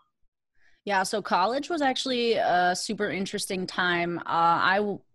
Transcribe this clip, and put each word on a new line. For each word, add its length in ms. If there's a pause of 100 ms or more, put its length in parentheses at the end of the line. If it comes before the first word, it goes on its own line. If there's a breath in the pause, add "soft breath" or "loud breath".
(840)
Yeah, 180
so 200
college 480
was 100
actually 540
a 420
super 320
interesting 580
time. 520
Uh, 80
I 500
w-, 240 (140)